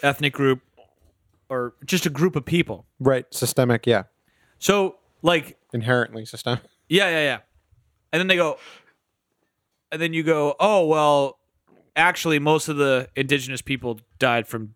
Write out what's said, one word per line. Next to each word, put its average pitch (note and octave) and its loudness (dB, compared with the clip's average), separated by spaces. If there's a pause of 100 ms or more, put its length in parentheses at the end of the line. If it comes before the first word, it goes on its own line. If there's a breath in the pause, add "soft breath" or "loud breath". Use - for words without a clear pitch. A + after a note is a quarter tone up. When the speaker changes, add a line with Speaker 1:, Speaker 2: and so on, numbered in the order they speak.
Speaker 1:
ethnic C#3+ 0
group, C3+ 0 (880)
or B2 -6 (100)
just F3+ -2
a E3 0
group D#3 0
of C#3+ -6
people." D#3 -2 (140)
Speaker 2:
Right, C3 -2
systemic, B2 0
yeah. A2 2 (540)
Speaker 1:
So, F#3+ 0 (260)
like, E3 0 (140)
Speaker 2:
Inherently A2+ -2
systemic. B2 -6 (280)
Speaker 1:
Yeah, F#3 2
yeah, D#3+ 0
yeah. B2+ -2 (760)
And D#3+ 0
then F#3 -2
they F#3 4
go, D#3+ 0 (1300 loud breath)
and D#3+ -8
then E3 -2
you E3 -2
go, D3+ 2
"Oh, F#3+ 4
well, D3 2 (580)
actually, D#3+ 2
most D3+ 2
of D3+ -4
the C3+ 2
indigenous C3+ -2
people B2 -6 (200)
died A#2+ 0
from A2 -10